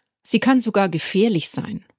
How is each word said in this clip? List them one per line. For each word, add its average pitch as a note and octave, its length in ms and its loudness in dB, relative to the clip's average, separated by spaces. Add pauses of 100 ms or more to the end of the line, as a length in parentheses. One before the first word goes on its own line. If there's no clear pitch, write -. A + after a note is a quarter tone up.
(220)
Sie - 200 0
kann C4 180 4
sogar G3+ 300 0
gefährlich F#3 600 0
sein. - 360 -8 (140)